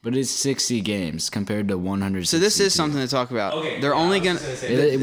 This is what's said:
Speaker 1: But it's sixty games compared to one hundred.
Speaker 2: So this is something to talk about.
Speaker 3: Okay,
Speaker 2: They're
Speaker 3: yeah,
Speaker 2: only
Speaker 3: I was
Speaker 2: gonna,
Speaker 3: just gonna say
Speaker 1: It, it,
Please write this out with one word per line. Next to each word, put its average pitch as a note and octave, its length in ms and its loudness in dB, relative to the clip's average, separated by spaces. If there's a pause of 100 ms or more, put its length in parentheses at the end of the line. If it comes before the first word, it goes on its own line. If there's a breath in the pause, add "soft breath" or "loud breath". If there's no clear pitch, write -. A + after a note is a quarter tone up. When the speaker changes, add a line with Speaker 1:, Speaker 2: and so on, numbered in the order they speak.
Speaker 1:
But A#2 140 -2
it's C3 140 0
sixty B2 500 0
games F#2 500 -2
compared G#2 380 -2
to F#2+ 100 0
one F#2+ 220 -2
hundred. F#2+ 260 -2
Speaker 2:
So E3 140 2
this G#3 180 2
is F#3+ 160 2
something D3+ 260 0
to C3 60 -2
talk B2 240 0
about. G#2+ 240 -2
Speaker 3:
Okay, - 260 -4
Speaker 2:
They're C#3+ 140 2
Speaker 3:
yeah, D3 60 2
Speaker 2:
only F3+ 160 4
Speaker 3:
I F#3+ 40 2
was F3 60 0
Speaker 2:
gonna, F3+ 140 2
Speaker 3:
just - 60 -8
gonna C3 100 -6
say B2 180 -4
Speaker 1:
It, C#3 200 4
it, - 80 2